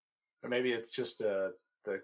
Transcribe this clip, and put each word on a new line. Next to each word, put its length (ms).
Or 80
maybe 220
it's 200
just, 300
uh, 280
the 200